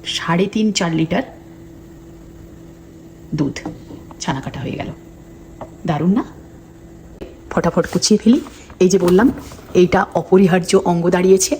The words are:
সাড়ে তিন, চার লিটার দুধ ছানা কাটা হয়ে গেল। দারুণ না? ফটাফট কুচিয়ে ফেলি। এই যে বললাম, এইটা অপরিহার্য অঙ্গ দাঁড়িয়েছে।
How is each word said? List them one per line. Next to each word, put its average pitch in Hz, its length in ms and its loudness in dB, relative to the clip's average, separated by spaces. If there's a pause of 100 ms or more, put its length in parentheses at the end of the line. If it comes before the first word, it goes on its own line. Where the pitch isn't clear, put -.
(180)
সাড়ে 175 360 0
তিন, 214 140 0 (100)
চার 170 220 -2
লিটার 160 240 -2 (2250)
দুধ 143 180 -2 (680)
ছানা 131 220 -6
কাটা - 200 -10
হয়ে 98 160 -8
গেল। 98 100 -8 (960)
দারুণ 160 300 0
না? 294 60 -2 (1300)
ফটাফট - 400 0
কুচিয়ে 208 300 2
ফেলি। 254 180 4 (440)
এই 185 100 4
যে 196 120 4
বললাম, 185 220 4 (540)
এইটা 180 180 4 (220)
অপরিহার্য 185 500 2 (200)
অঙ্গ 170 140 0 (100)
দাঁড়িয়েছে। 190 440 2